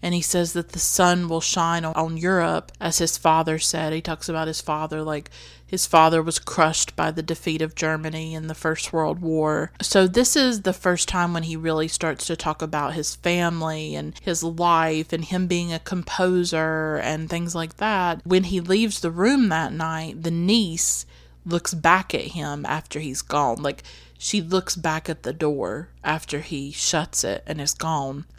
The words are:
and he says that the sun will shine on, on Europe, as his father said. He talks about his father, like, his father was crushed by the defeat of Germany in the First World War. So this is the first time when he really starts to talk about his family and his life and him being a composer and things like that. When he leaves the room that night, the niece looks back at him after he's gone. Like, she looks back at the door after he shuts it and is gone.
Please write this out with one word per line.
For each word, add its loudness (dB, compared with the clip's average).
and 0
he 0
says 0
that -4
the -8
sun 4
will -2
shine 0
on, -4
on 0
Europe, 2
as 0
his 0
father 4
said. -2
He -4
talks -6
about -2
his -6
father, -4
like, -6
his -2
father 6
was -2
crushed 0
by 0
the -4
defeat -4
of -4
Germany -4
in -8
the -8
First -4
World 0
War. 0
So 6
this 4
is 2
the 0
first 0
time 0
when -2
he -6
really 0
starts -4
to -4
talk -4
about -2
his -4
family -2
and -8
his -2
life 2
and -2
him 0
being 0
a -4
composer 0
and -4
things -2
like -6
that. 0
When 4
he -2
leaves 2
the 0
room 4
that 0
night, -6
the 0
niece 2
looks -2
back 4
at -4
him -6
after -6
he's -6
gone. 0
Like, -4
she -2
looks -2
back -2
at -6
the -4
door -2
after -2
he -8
shuts -2
it -4
and -6
is -4
gone. -4